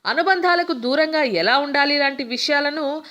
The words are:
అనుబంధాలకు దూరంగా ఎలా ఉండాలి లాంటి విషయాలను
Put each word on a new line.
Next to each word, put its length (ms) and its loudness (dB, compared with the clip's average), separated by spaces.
అనుబంధాలకు 680 0
దూరంగా 500 0
ఎలా 340 2
ఉండాలి 400 0
లాంటి 260 -2
విషయాలను 880 -2